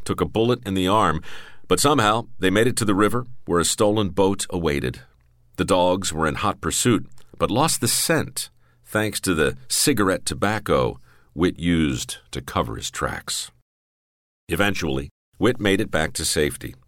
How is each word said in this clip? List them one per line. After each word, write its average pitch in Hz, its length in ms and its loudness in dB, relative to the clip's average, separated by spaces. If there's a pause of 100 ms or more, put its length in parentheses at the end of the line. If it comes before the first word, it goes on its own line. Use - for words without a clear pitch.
took 95 160 -2
a 87 60 2
bullet 117 400 0
in 98 80 -2
the 92 140 2
arm, 95 340 4 (460)
but 92 100 4
somehow 117 480 4 (140)
they 92 100 4
made 110 160 4
it 123 120 0
to 110 60 0
the 101 120 2
river 107 320 2 (180)
where 85 140 2
a 80 40 2
stolen 107 440 2
boat 98 420 0
awaited. 76 520 -2 (540)
The 87 80 0
dogs 90 480 2
were 80 140 0
in 69 100 -2
hot 101 240 -2
pursuit, 92 460 0 (320)
but 80 120 0
lost 143 300 0
the 117 60 0
scent - 640 -2 (320)
thanks 107 380 -2
to 90 160 0
the 71 200 2 (120)
cigarette 101 580 2
tobacco 76 720 0 (340)
Witt 85 280 0
used 80 560 0 (160)
to 67 80 -8
cover 58 340 -4
his - 160 -10
tracks. - 600 -8 (960)
Eventually, 80 640 0 (280)
Witt 131 220 2
made 98 200 2
it - 120 -4
back 78 220 0
to 82 100 -6
safety 78 500 -2 (140)